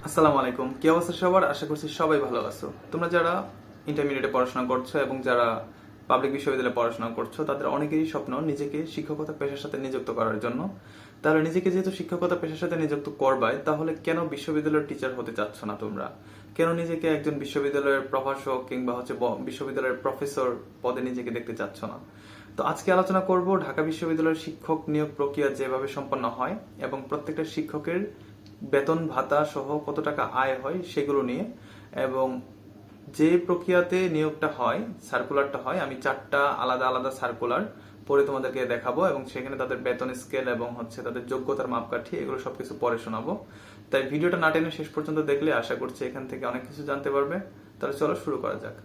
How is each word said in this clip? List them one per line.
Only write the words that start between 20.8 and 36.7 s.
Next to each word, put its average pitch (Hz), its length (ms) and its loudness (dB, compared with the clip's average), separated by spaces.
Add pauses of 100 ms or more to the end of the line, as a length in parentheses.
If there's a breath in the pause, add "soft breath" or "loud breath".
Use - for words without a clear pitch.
পদে 123 180 0
নিজেকে 123 300 -4
দেখতে 113 260 -4
চাচ্ছ - 280 -6
না? 104 140 -8 (580 loud breath)
তো - 80 -2
আজকে 160 280 2
আলোচনা 185 280 6
করব 185 400 4
ঢাকা 156 220 -2
বিশ্ববিদ্যালয়ের 160 540 2
শিক্ষক - 520 -4
নিয়োগ 151 280 2
প্রক্রিয়া 143 320 2
যেভাবে 131 400 -2
সম্পন্ন 135 400 -2
হয় 131 280 -2 (220)
এবং 135 300 -4
প্রত্যেকটা 156 360 -2
শিক্ষকের 156 680 -4 (480 loud breath)
বেতন 147 460 2
ভাতা 143 360 2
সহ 143 420 -2
কত 147 140 -2
টাকা 147 220 0
আয় 131 400 2
হয় 165 200 -2
সেগুলো 143 400 2
নিয়ে, 127 220 0 (480 loud breath)
এবং 131 480 0 (680)
যে 165 380 6
প্রক্রিয়াতে 180 600 4
নিয়োগটা 156 480 2
হয়, 123 240 2 (300)
সার্কুলারটা 139 480 0
হয়, 147 220 -2
আমি 135 220 -4
চারটা 139 360 0
আলাদা 127 480 2